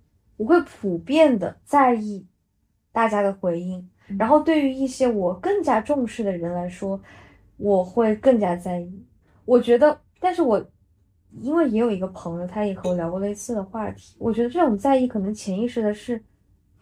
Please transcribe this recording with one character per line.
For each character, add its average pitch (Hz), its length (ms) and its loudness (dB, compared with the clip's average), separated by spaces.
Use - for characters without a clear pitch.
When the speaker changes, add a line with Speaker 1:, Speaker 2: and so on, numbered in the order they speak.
Speaker 1:
我 214 100 -4
会 339 140 6
普 190 360 -6
遍 262 400 4
的 175 260 -6
在 269 300 4
意 214 320 -6
大 226 160 2
家 208 140 0
的 196 100 2
回 180 300 -4
应， 180 260 -10
Speaker 2:
嗯。 202 100 -8
Speaker 1:
然 220 100 0
后 294 120 6
对 302 280 2
于 262 60 -2
一 269 140 -2
些 254 200 0
我 196 280 0
更 381 260 -2
加 269 180 2
重 254 280 0
视 220 160 -6
的 196 120 -2
人 170 160 -6
来 175 160 -6
说， 190 320 -8
我 196 280 2
会 220 300 2
更 240 240 4
加 180 160 0
在 180 240 -6
意。 180 260 -14
我 247 140 4
觉 240 180 4
得， 294 240 4
但 359 140 0
是 339 80 0
我 233 220 2
因 262 160 -4
为 330 140 2
也 214 100 0
有 233 100 2
一 202 80 -2
个 185 100 -4
朋 175 340 -10
友， 180 40 -6
他 208 200 -4
也 196 80 -4
和 185 160 -6
我 180 60 0
聊 170 140 -4
过 185 100 -6
类 202 140 -4
似 226 220 -10
的 202 80 -4
话 202 280 -8
题， - 280 -20
我 226 140 -2
觉 226 100 0
得 240 60 -2
这 320 100 -2
种 254 180 2
在 269 200 2
意 254 100 2
可 247 100 -6
能 196 160 -4
潜 196 240 -6
意 226 100 -2
识 240 140 -6
的 208 120 0
是， 226 280 -8